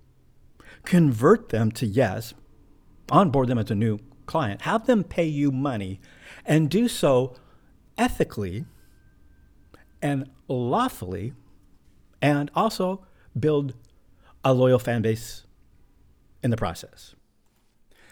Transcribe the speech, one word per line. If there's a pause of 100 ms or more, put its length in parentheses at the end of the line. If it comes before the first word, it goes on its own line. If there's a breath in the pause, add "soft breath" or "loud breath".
(840 loud breath)
convert
them
to
yes, (760)
onboard
them
as
a
new (280)
client,
have
them
pay
you
money, (440 loud breath)
and
do
so (640 loud breath)
ethically (1400 loud breath)
and (200)
lawfully, (880)
and
also (320 soft breath)
build (720 soft breath)
a
loyal
fan
base (1000)
in
the
process. (960 loud breath)